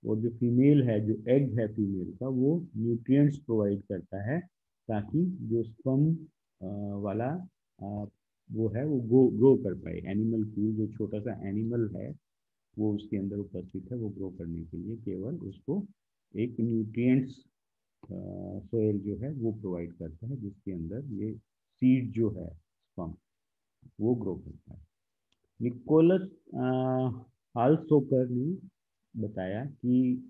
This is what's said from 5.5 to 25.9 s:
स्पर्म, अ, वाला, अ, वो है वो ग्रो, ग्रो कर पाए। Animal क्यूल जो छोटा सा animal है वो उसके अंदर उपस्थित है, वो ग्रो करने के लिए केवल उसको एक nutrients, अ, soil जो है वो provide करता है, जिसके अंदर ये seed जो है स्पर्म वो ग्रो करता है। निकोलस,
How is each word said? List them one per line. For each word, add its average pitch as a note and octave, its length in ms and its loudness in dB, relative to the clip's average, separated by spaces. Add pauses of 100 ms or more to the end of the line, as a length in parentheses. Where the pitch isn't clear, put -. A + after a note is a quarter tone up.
स्पर्म, C3+ 520 0 (480)
अ, G2+ 320 -6
वाला, A2+ 540 -4 (320)
अ, G#2 280 -8 (440)
वो A2 160 0
है A#2 180 -2
वो C#3+ 140 0
ग्रो, A#2+ 280 6
ग्रो A#2+ 280 6
कर G#2+ 180 -2
पाए। E2+ 320 -8
Animal G#2+ 380 0
क्यूल G#2+ 300 -2
जो G#2+ 120 -2
छोटा G#2+ 340 -6
सा A2 280 -6
animal A2+ 480 -2
है A#2+ 180 -8 (640)
वो G#2+ 160 2
उसके G#2 220 -6
अंदर G2 200 -4
उपस्थित F#2+ 560 -8
है, B2 60 -6
वो A2+ 100 -4
ग्रो F#2+ 220 -8
करने E2 340 -8
के E2 120 -12
लिए G2 200 -8
केवल G#2 380 -6
उसको C3 520 -6 (500)
एक A#2 240 -2
nutrients, A#2 840 0 (600)
अ, F#2+ 540 -10
soil G#2+ 400 0
जो G2+ 180 -4
है B2+ 160 -6
वो A2+ 200 -2
provide F2+ 400 -6
करता E2 340 -12
है, C3+ 100 -6
जिसके G2+ 360 -10
अंदर F2+ 340 -8
ये G#2+ 280 -6 (400)
seed B2+ 360 4
जो A2+ 200 2
है F2 240 -8
स्पर्म - 600 -12 (840)
वो A#2 140 2
ग्रो G#2 200 -4
करता - 400 -16
है। - 60 -20 (840)
निकोलस, D#3+ 600 6 (320)